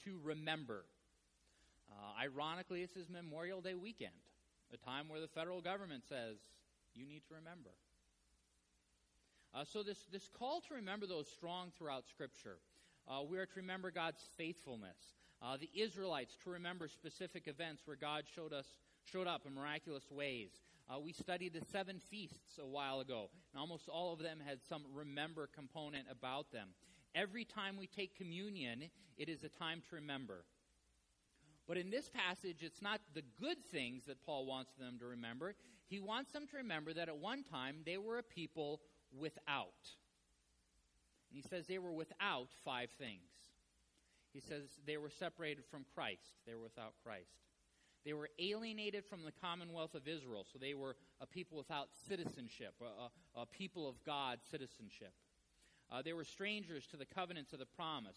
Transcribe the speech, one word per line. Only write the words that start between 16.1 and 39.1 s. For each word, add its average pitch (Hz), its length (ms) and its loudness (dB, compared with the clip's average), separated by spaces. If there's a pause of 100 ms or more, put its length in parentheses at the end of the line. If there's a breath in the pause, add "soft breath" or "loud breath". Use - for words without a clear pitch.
to 180 60 -2
remember 175 360 0
specific 165 640 -4
events 151 380 -2
where 147 100 -4
God 151 280 4 (120)
showed 156 160 -2
us, 139 140 0 (440 loud breath)
showed 185 160 4
up 160 200 4
in 139 80 -4
miraculous 147 560 0
ways. 135 400 2 (400 loud breath)
Uh, 131 100 2
we 160 140 -2
studied 180 400 2
the 165 180 -2
seven 196 260 2
feasts - 640 -8
a 139 40 -4
while 135 340 4
ago, 123 300 2 (220 loud breath)
and 139 80 -2
almost 160 280 -2
all 170 240 4
of 165 60 -2
them 160 280 0
had 139 120 0 (100)
some 156 140 0 (100)
remember 147 540 0
component 147 640 -4
about 131 420 0
them. 104 160 -4 (460 loud breath)
Every 202 320 4
time 196 320 0
we 190 80 -4
take 190 300 0
communion, 170 680 0 (320 loud breath)
it 151 140 0
is 160 140 -2
a 156 40 -2
time 165 400 0
to 180 80 -8
remember. 135 480 -2 (1200 loud breath)
But 170 120 4
in 180 120 2
this 262 200 4
passage, 180 520 2
it's 165 200 -4
not 208 180 4 (140)
the 156 100 -2 (160)
good 294 240 2
things 127 420 0
that 135 180 -6
Paul 139 200 4
wants 131 340 0
them 123 220 -4
to 123 60 -4
remember. 123 480 0 (320 loud breath)
He 202 140 0
wants 220 320 2
them 294 160 -2
to 294 100 -6
remember 160 340 2
that 165 160 4
at 156 80 0
one 226 280 0
time 139 320 2 (100)
they 175 100 4
were 220 220 2
a 247 40 2
people 156 580 0 (380 loud breath)